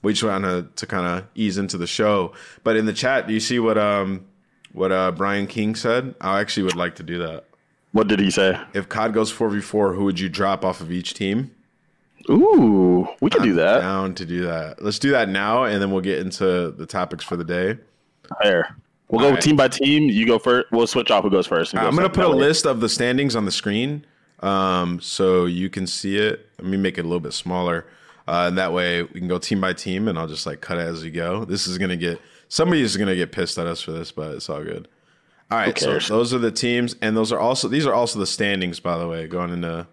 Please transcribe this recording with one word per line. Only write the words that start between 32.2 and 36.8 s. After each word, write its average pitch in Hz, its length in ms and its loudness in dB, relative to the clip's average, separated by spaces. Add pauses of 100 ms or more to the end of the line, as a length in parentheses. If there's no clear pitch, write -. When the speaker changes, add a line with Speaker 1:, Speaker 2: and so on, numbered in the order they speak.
Speaker 1:
somebody 160 320 2
is 98 160 0
gonna 98 180 0
get 87 160 -2
pissed - 280 -4
at 85 80 -4
us 82 160 -6
for - 80 -10
this, 82 200 -10
but 78 220 -10
it's - 160 -12
all 76 140 -6
good. 80 240 -10 (640)
All 113 80 2
right, 107 180 0
Speaker 2:
Who - 80 -2
Speaker 1:
so 69 60 0
Speaker 2:
cares? 80 160 -2
Speaker 1:
those 117 260 0
are 127 60 0
the 117 100 0
teams, 120 540 -2